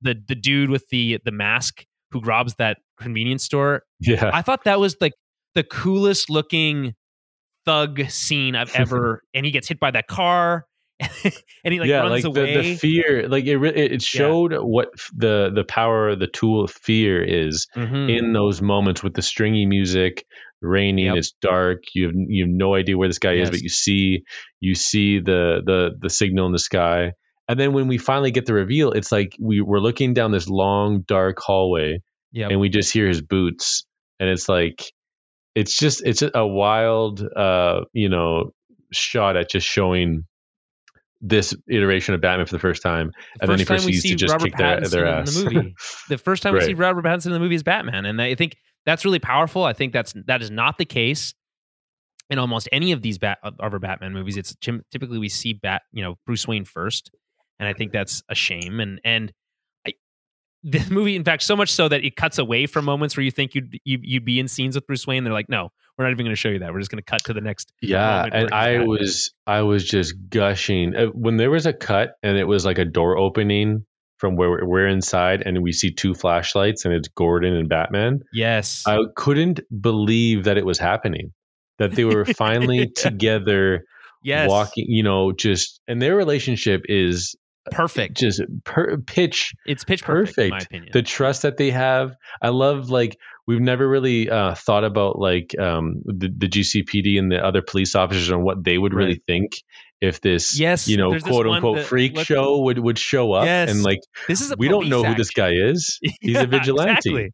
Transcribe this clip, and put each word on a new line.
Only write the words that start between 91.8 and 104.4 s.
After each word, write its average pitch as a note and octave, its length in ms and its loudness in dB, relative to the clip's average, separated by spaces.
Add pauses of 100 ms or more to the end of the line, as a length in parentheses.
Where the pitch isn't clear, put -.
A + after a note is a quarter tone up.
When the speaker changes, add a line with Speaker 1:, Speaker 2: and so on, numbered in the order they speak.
Speaker 2:
I A#2 80 0
love, C3 400 2
like, A#2+ 300 0 (280)
we've A#2 140 2
never B2+ 260 2
really, B2+ 440 2
uh, G2+ 240 0
thought G#2 300 2
about, G2+ 340 0
like, F2+ 400 0
um, E2 380 0 (100)
the, F#2+ 280 -4
the F#2 140 0
G G2 140 2
C G2+ 220 0
P G2+ 180 -2
D G2+ 160 2
and F#2+ 120 2
the F2+ 140 2
other F#2+ 160 2
police F#2+ 340 -2
officers F#2 360 2
and F2 120 2
what F#2 220 -2
they F2 140 2
would F#2+ 160 0
really F#2 160 2 (100)
Speaker 1:
Right. - 60 -20
Speaker 2:
think F2+ 260 0 (480)
if F#2+ 200 0
this, F#2 380 0
Speaker 1:
Yes, E3 300 0
Speaker 2:
you G#2+ 100 4
know, G2+ 120 4
Speaker 1:
there's D#3+ 120 0
this D3+ 80 -4
Speaker 2:
quote A#2+ 160 4
Speaker 1:
one A2 100 2
Speaker 2:
unquote A#2 200 0
Speaker 1:
that D3 100 -4
Speaker 2:
freak B2+ 300 0
Speaker 1:
look D#3+ 100 -4
Speaker 2:
show C#3 340 2
would, B2+ 180 2
would A#2 200 0
show B2 340 0
up F#2+ 120 4
Speaker 1:
Yes. E3+ 260 2
Speaker 2:
and, G#2 120 2
like, G2 180 2 (280)
Speaker 1:
This E3 140 0